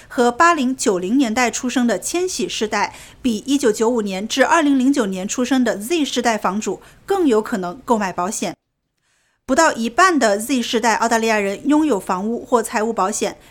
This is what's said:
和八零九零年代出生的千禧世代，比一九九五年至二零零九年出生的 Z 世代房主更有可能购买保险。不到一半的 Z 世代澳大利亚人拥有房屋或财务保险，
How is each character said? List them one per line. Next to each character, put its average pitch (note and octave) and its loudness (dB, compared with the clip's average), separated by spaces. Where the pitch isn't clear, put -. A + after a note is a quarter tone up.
和 A#3+ 2
八 E4+ 4
零 C4 0
九 F#3+ 0
零 F#3 -2
年 B3 2
代 A#3 0
出 A#3+ -6
生 B3 0
的 G#3 0
千 F4+ -4
禧 A#3 -4
世 - -4
代， G#3 -2
比 A3+ 0
一 C#4 2
九 A#3 2
九 A3 0
五 A#3+ 0
年 G3 -6
至 C4 2
二 E4 4
零 C#4+ 2
零 C4 2
九 A3+ 0
年 F#3+ -6
出 B3 -4
生 B3+ 2
的 G3 -2
Z C#4+ -2
世 - -4
代 A#3 0
房 G3+ -2
主 F#3+ -6
更 G4 0
有 G#3+ 4
可 G#3+ -4
能 F#3 -6
购 A#3 2
买 G3 -2
保 F3+ -4
险。 - -6
不 C4 2
到 D#4+ 4
一 A3+ -4
半 F4 4
的 G#3+ 4
Z B3 -2
世 A#3 -2
代 A3 2
澳 A3+ 0
大 A#3 2
利 A3+ 0
亚 A3 2
人 G3 -4
拥 D4+ 4
有 A3 0
房 F#3+ -4
屋 A#3+ -6
或 A#3 0
财 G#3+ -2
务 A3+ -2
保 G#3+ 0
险， - -4